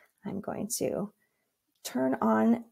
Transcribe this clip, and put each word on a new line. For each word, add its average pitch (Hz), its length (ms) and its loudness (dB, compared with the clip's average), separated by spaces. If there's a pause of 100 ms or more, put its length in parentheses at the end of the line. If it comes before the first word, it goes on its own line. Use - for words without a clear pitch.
(240)
I'm 196 160 -6
going 208 380 -6
to - 340 -2 (720)
turn 262 380 0
on, 226 500 4